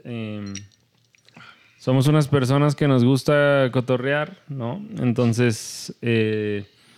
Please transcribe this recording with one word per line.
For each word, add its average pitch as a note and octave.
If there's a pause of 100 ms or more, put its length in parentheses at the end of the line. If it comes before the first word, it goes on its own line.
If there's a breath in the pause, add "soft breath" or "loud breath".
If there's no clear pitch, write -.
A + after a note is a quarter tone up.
em, G#2+ (1200 loud breath)
somos C3
unas D3+
personas C#3
que D3+
nos B2+
gusta C#3
cotorrear, C3
¿no? C#3 (140)
Entonces, A#2+
eh, G#2+ (320 soft breath)